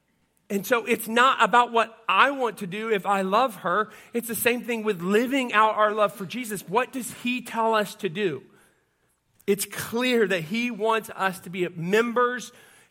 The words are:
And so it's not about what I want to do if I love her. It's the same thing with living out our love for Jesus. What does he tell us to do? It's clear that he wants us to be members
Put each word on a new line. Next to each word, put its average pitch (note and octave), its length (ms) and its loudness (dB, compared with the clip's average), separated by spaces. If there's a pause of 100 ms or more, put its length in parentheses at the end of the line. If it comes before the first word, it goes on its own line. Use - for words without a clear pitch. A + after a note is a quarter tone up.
(500)
And G3+ 160 -4
so A#3 180 0
it's A3+ 220 -2
not A#3+ 360 4
about A#3 280 4
what A3+ 260 0 (120)
I A3 240 4
want A#3+ 260 -4
to G#3 80 -6
do G#3+ 240 -6
if F#3+ 160 0
I G3 160 2
love G#3 340 0
her. G#3 340 -2 (220)
It's A#3 140 -4
the A3+ 80 -6
same A#3+ 280 0
thing A3+ 200 -4
with G#3 180 -2
living A#3+ 520 2
out G#3+ 240 4
our G#3+ 160 2
love G#3 200 2
for G3 140 -10
Jesus. G#3+ 360 -8
What B3 300 -2
does B3+ 200 -8 (100)
he B3 180 -2
tell A3+ 340 -2
us G#3+ 220 0
to G3 120 -6
do? E3+ 340 -4 (1040)
It's G3+ 180 0
clear A#3 640 0
that F3+ 180 -2
he A#3 260 -2
wants A3 400 0
us F#3 300 -4
to F3+ 100 -16
be F3 180 -4
members A#3 840 0 (380)